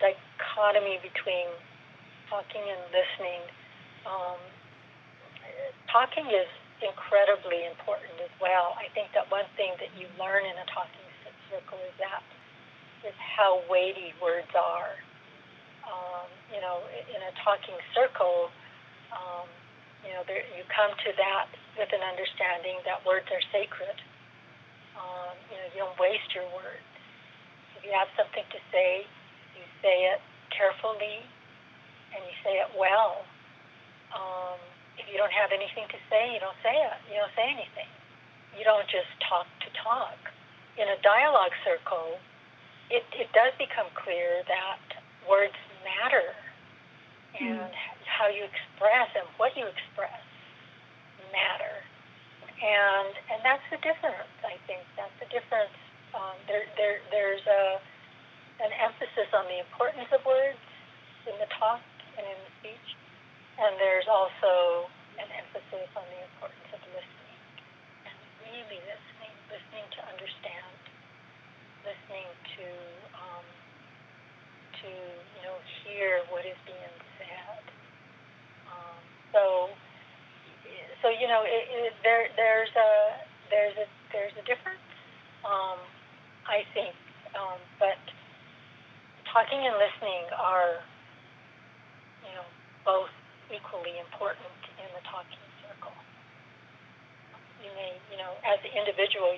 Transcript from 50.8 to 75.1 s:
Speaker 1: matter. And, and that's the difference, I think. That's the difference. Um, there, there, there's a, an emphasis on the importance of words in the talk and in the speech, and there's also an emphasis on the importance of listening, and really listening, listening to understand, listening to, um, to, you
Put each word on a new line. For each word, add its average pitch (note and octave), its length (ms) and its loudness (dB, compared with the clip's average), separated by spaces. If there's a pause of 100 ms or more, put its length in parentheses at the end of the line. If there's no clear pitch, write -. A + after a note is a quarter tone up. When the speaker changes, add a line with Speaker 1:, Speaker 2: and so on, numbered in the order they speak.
Speaker 1:
matter. - 500 -2 (800)
And, G3+ 540 4 (160)
and A3 160 -2
that's C#4 240 4
the D#4+ 100 -6
difference, D#4 540 -2 (100)
I - 220 -8
think. - 160 -8 (160)
That's - 240 -10
the A3+ 80 -14
difference. A3+ 420 0 (380)
Um, F#3+ 240 -8 (160)
there, G#3 240 0
there, G#3 240 2 (160)
there's G3 320 0
a, G3 320 6 (800)
an G#3+ 160 -2
emphasis - 560 -2
on F#3+ 160 4
the F3+ 160 -4
importance B3 480 -2
of C4+ 160 6
words C4+ 320 4 (720)
in G3 80 -8
the G#3 160 -2
talk A#3 260 2 (380)
and G3+ 80 -8
in G3 80 -10
the F#3+ 240 -18
speech, A3 300 -18 (720)
and G3 160 4
there's F#3+ 320 4
also F3+ 800 4 (320)
an G#3 80 -14
emphasis F#3 640 -12
on G#3 160 -10
the F3+ 160 -14
importance - 480 -16
of - 160 -14
listening, - 500 -18 (720)
and - 60 -20 (260)
really A3 480 -14
listening, G#3+ 440 -18 (140)
listening G#3 460 -16
to - 60 -14 (100)
understand, - 640 -14 (1080)
listening G3 400 -12 (320)
to, F#3 80 -12 (480)
um, F3 320 -16 (1400)
to, G3 80 -16
you F3+ 560 -16